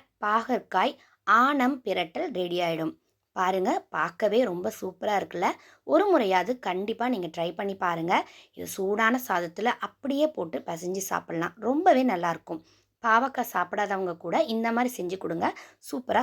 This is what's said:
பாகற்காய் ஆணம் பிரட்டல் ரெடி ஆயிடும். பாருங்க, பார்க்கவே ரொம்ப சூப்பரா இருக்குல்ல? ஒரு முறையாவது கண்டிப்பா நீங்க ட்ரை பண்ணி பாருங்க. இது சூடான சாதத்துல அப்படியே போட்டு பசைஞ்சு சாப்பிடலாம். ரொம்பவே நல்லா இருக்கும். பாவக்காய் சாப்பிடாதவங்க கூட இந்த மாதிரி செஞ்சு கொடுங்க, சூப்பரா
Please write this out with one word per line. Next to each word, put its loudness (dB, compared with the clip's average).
பாகற்காய் 0
ஆணம் 2
பிரட்டல் -2
ரெடி -2
ஆயிடும். -2
பாருங்க, 2
பார்க்கவே 0
ரொம்ப -4
சூப்பரா -6
இருக்குல்ல? -2
ஒரு 6
முறையாவது 2
கண்டிப்பா -4
நீங்க -4
ட்ரை 0
பண்ணி -4
பாருங்க. 0
இது -8
சூடான 2
சாதத்துல -2
அப்படியே -2
போட்டு -6
பசைஞ்சு -6
சாப்பிடலாம். -4
ரொம்பவே 4
நல்லா 0
இருக்கும். -12
பாவக்காய் 2
சாப்பிடாதவங்க -2
கூட -2
இந்த -2
மாதிரி 0
செஞ்சு -6
கொடுங்க, -2
சூப்பரா 0